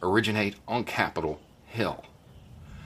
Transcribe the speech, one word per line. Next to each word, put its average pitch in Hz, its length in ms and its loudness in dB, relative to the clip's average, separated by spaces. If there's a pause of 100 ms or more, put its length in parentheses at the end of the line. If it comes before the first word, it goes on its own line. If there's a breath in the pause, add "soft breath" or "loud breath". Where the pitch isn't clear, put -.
originate 104 520 4 (120)
on 113 160 0
Capitol 80 580 -2 (240)
Hill. 98 400 -2 (800 loud breath)